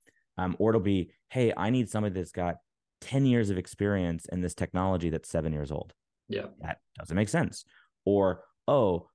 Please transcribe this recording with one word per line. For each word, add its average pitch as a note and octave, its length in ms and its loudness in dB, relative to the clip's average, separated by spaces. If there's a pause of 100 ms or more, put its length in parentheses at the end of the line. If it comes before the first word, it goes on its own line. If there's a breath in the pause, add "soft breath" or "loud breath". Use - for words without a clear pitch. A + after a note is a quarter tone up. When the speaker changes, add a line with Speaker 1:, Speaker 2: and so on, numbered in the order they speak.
(400 soft breath)
Speaker 1:
Um, F#2 180 -2
or G#2+ 140 4
it'll A2+ 100 4
be, F#2+ 300 0 (180 soft breath)
"Hey, A#2+ 260 2
I G2+ 140 -2
need B2 200 2
somebody G#2 260 -2
that's F2+ 160 -6
got F2 240 -2 (460)
ten C#3 260 2
years A#2 240 4
of F2+ 80 0
experience F2+ 640 -2
in F2+ 160 -4
this F2+ 140 -4
technology F2+ 560 -2
that's D#2+ 180 -6
seven D#2+ 240 -2
years D2 180 -4
old." - 220 -8 (340)
Speaker 2:
Yeah. - 200 -6 (120)
Speaker 1:
That - 200 -8 (180)
doesn't - 180 -6
make G#2+ 140 2
sense. - 360 -2 (380 soft breath)
Or, F#2+ 420 2 (220)
"Oh, G#2 480 2